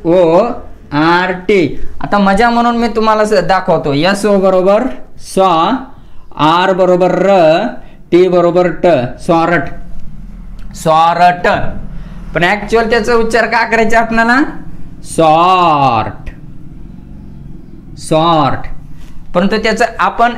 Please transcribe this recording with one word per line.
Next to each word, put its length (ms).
ओ 340
आर 400
टी. 480
आता 180
मजा 320
म्हणून 260
मी 120
तुम्हाला 360
स-, 220
दाखवतो, 460
एस 340
ओ 140
बरोबर 420
सॉ, 360
आर 360
बरोबर 460
र, 480
टी 160
बरोबर 400
ट, 180
सॉरट, 420
सॉरट. 720
पण 100
actual 460
त्याचा 240
उच्चार 320
काय 240
करायचा 300
आपल्याला, 380
सॉर्ट, 1120
सॉर्ट. 680
परंतु 220
त्याचं 280
आपण 400